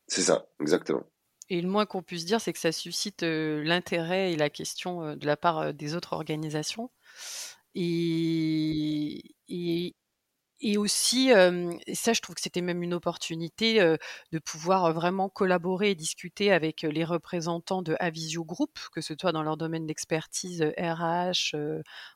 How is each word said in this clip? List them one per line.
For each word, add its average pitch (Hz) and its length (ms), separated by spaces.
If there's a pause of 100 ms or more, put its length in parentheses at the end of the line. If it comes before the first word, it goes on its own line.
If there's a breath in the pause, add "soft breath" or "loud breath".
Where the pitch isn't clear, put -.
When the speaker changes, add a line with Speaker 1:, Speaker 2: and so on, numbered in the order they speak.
Speaker 1:
C'est - 140
ça, - 260 (120)
exactement. 76 440 (460)
Speaker 2:
Et 175 120
le 180 80
moins 208 160
qu'on 190 160
puisse 165 240
dire, 214 160
c'est 170 120
que - 60
ça 165 120
suscite, - 520
euh, 156 400
l'intérêt 175 720
et - 40
la 147 120
question, 170 540
euh, 147 120
de 143 100
la 147 120
part, 160 220
euh, 151 120
des 147 240
autres - 180
organisations. 156 760 (840 loud breath)
Et, 160 1600 (120)
et 175 480 (720)
et 208 120
aussi, 233 520
hem, 175 480 (100)
et - 80
ça, - 180
je - 80
trouve - 140
que - 60
c'était 180 200
même 175 220
une 175 100
opportunité, 175 880
heu, 160 160 (340 loud breath)
de 160 80
pouvoir, 175 480
heu, 160 60
vraiment 185 360
collaborer 185 640
et 190 40
discuter 175 580
avec, 160 320
heu, 156 40
les 160 160
représentants 170 800
de 160 160
Avisio 160 460
Group, 180 340 (140)
que 160 80
ce 160 180
soit 175 140
dans 160 100
leur 156 140
domaine 160 300
d'expertise, 165 760
heu, 151 160
R 170 220
H, 175 560
heu, 156 260 (320 loud breath)